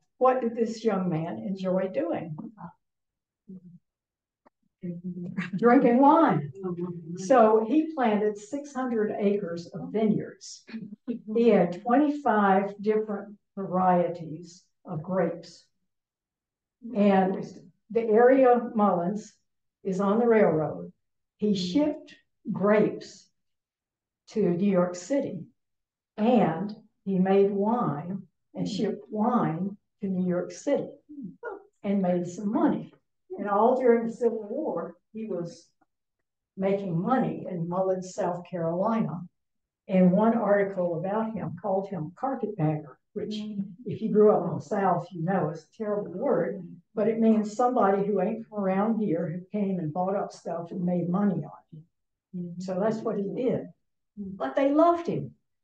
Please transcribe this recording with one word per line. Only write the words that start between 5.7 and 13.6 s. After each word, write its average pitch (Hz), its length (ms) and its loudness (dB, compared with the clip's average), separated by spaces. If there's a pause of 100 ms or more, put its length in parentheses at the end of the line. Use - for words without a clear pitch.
wine. 277 520 6 (680)
So 220 520 6
he 311 260 2
planted 208 440 0
six - 340 -10
hundred 240 460 -2
acres 170 560 -2
of - 180 -12
vineyards. - 720 -2 (720)
He 233 120 4
had 175 340 2
twenty-five 214 960 2
different 214 560 -4 (180)
varieties 175 1120 -2 (220)